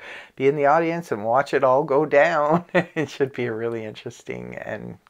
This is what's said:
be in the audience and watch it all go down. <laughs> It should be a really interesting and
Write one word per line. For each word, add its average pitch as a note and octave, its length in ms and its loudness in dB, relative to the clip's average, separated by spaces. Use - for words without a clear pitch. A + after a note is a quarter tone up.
be C3+ 120 0
in C#3+ 80 4
the C#3+ 100 0
audience E3 460 2
and G#2+ 120 -4
watch B2 300 0
it C#3 100 2
all C3 200 4
go C#3+ 240 2
down. D3+ 640 4
<laughs> F3 260 -2
It D3+ 160 -4
should C3 220 -4
be B2 120 -4
a A#2 80 -4
really A2+ 320 -6
interesting - 720 -12
and A2 420 -10